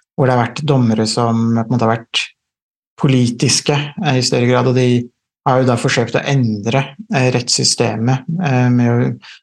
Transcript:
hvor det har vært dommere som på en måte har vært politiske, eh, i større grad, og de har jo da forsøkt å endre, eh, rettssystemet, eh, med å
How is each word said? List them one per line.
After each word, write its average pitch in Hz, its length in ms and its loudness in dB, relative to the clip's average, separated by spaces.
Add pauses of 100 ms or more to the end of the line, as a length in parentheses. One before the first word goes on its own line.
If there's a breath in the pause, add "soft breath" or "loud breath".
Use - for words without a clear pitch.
(120)
hvor 135 140 0
det 127 80 2
har 120 100 2
vært 117 240 -8
dommere 113 400 2
som 117 460 0
på 113 100 0
en 113 60 -6
måte 120 160 0
har 113 100 2
vært - 300 -8 (760)
politiske, 123 720 0
eh, 147 460 -2
i 123 80 -2
større 123 240 0
grad, 127 180 2
og 127 60 2
de 123 340 2 (400)
har 127 140 4
jo 123 40 2
da 123 140 2
forsøkt 123 400 -2
å - 80 -6
endre, 123 560 0 (240)
eh, 131 240 0
rettssystemet, 120 960 -2 (160)
eh, 127 240 2
med 120 240 2
å 123 260 -2 (240 loud breath)